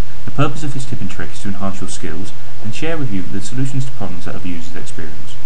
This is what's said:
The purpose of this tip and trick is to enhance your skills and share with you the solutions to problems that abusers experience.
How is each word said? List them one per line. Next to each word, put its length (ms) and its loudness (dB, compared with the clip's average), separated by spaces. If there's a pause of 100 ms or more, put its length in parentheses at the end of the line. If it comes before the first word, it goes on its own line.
(240)
The 60 0
purpose 340 0
of 80 0
this 140 0
tip 160 0
and 80 0
trick 220 0
is 100 0
to 60 0
enhance 340 0
your 80 0
skills 420 0 (320)
and 100 0
share 220 0
with 160 0
you 80 0
the 220 0
solutions 420 0
to 80 0
problems 320 0
that 100 0
abusers 400 0
experience. 600 0 (120)